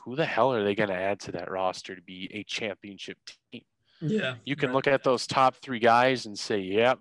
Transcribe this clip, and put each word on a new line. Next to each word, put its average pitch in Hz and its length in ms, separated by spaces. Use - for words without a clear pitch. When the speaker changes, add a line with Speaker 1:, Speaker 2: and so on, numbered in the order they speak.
Speaker 1:
who 123 120
the 156 100
hell 127 280
are 104 100
they 101 120
gonna 104 180
add 98 280
to - 100
that 90 180
roster 92 460
to 87 60
be 92 320
a 104 100
championship 98 760
team? 120 120
Speaker 2:
Yeah, 151 460
Speaker 1:
You 139 100
can 139 160
Speaker 2:
right. - 20
Speaker 1:
look 135 140
at 135 160
those 127 240
top 131 280
three 120 240
guys 120 460
and 104 120
say, 107 220
"Yeah, 110 400